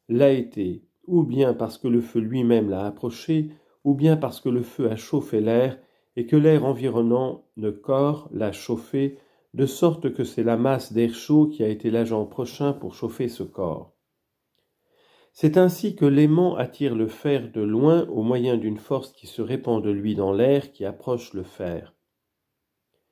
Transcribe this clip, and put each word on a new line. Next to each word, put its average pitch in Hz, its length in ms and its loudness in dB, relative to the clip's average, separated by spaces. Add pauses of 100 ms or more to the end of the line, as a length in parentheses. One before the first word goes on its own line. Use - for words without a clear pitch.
l'a 135 220 6
été, 117 520 -4 (240)
ou 175 160 4
bien 127 300 2
parce 117 240 -6
que - 100 -6
le 120 140 4
feu 117 180 -4
lui-même 117 500 2
l'a 95 160 -4
approché, 139 640 -4 (340)
ou 143 120 4
bien 156 220 4
parce 135 240 -6
que 135 80 -2
le 123 120 0
feu 117 300 -4
a 110 60 -4
chauffé - 420 -2
l'air, 120 400 2 (380)
et 120 80 -4
que 117 100 2
l'air 151 300 6
environnant 123 800 0 (100)
le 107 160 -4
corps 143 640 -2
l'a 104 180 -2
chauffé, 139 640 -4 (360)
de 131 120 0
sorte 156 480 0
que 131 100 -4
c'est 117 200 -4
la 117 140 2
masse 123 340 -2
d'air 117 220 0
chaud 151 340 4
qui 151 160 -4
a 107 60 0
été 107 200 -4
l'agent 113 360 0
prochain 135 480 -4
pour - 200 -12
chauffer - 360 -6
ce 107 140 -12
corps. - 500 -8 (1400)
C'est 151 240 0
ainsi 185 400 2
que 175 100 2
l'aimant 151 500 4
attire 127 400 -4
le 110 120 0
fer 123 440 -4
de 110 100 -6
loin 131 460 2
au 113 160 -4
moyen 120 340 0
d'une 107 200 -4
force - 360 -8
qui - 140 -20
se - 140 -10
répand 120 400 -2
de 104 100 -2
lui 104 240 -2
dans 98 180 0
l'air 135 400 2
qui - 100 -10
approche 117 500 -8
le 95 100 -10
fer. 87 520 -10 (1160)